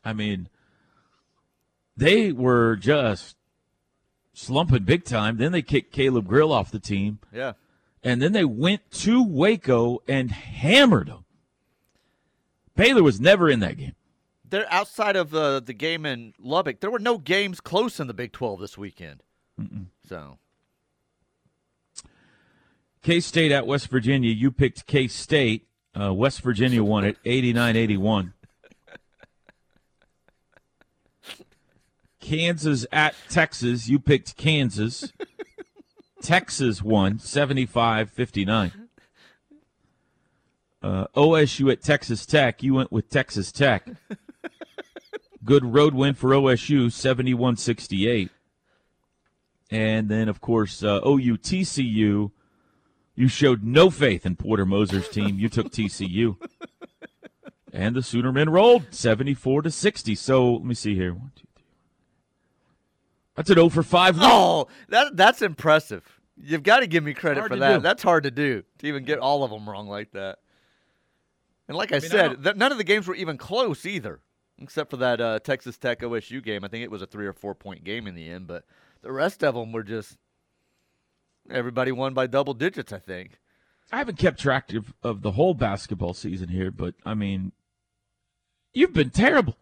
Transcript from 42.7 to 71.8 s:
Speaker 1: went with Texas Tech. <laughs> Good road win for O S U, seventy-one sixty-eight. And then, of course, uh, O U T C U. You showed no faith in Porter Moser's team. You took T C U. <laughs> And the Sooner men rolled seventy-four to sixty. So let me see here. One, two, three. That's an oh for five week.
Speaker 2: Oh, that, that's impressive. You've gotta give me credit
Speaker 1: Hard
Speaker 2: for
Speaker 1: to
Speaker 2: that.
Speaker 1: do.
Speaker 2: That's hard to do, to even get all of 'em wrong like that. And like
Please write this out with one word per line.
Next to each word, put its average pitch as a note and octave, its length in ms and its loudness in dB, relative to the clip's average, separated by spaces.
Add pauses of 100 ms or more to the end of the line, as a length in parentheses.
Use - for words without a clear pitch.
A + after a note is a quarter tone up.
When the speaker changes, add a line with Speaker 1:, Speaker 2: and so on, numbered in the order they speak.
Speaker 1:
went C3 160 0
with - 180 -2
Texas G#2+ 420 -4
Tech. C3 360 0 (840)
<laughs> - 680 -20
Good C3 220 4
road C#3+ 300 4
win C3+ 180 2
for B2+ 200 2
O C#3 140 4
S B2+ 220 2
U, C3 200 4
seventy-one B2+ 680 0
sixty-eight. G#2+ 720 -2 (1400)
And A2 380 -2
then, A2 200 0
of G2+ 120 -6
course, A2 420 -2
uh, G2+ 200 0
O C#3 140 4
U B2 200 0
T F#3 260 -4
C C#3+ 200 -4
U. G#2 480 0 (840)
You B2+ 140 2
showed B2 360 2
no D3 260 6
faith B2+ 360 0
in F#2 100 -2
Porter G2+ 300 0
Moser's G2 440 0
team. G2+ 280 -4
You G#2 120 -2
took - 220 -4
T A2 180 -4
C - 160 -8
U. G2 380 -2
<laughs> - 40 -18 (1300)
And A2 220 -4
the B2+ 80 -4
Sooner B2 300 -2
men D3+ 160 2
rolled G3+ 440 6
seventy-four C3 680 0
to D#3+ 100 -4
sixty. - 420 -4
So B2 420 2
let - 100 -8
me B2 100 -4
see G#2 180 -4
here. F#2 200 -2
One, B2 240 -14
two, - 180 -20
three. - 80 -20 (1700)
That's D#3 120 -4
an F3 100 8
oh E3+ 100 8
for D#3+ 120 0
five F3+ 340 4
week. F3+ 140 2
Speaker 2:
Oh, F3 380 6 (220)
that, C#4+ 260 2
that's G3+ 260 4
impressive. D#3 800 0 (160)
You've D3 280 -6
gotta A#3 220 4
give E3 160 0
me D3 120 -8
credit C#3+ 260 -2
Speaker 1:
Hard - 120 -4
Speaker 2:
for B2+ 40 -2
Speaker 1:
to B2+ 60 -6
Speaker 2:
that. C3+ 160 4
Speaker 1:
do. - 20 2
Speaker 2:
That's F#3 240 0
hard D#3+ 200 4
to C#3 80 -4
do, B2+ 320 -2 (160)
to C#3+ 80 -8
even C#3 180 -8
get C#3+ 140 -2
all C#3 260 0
of G#2+ 80 -8
'em G#2+ 160 -14
wrong G2+ 180 -12
like G2+ 240 -12
that. G2 280 -10 (1300)
And D3 80 -10
like G#3 160 -4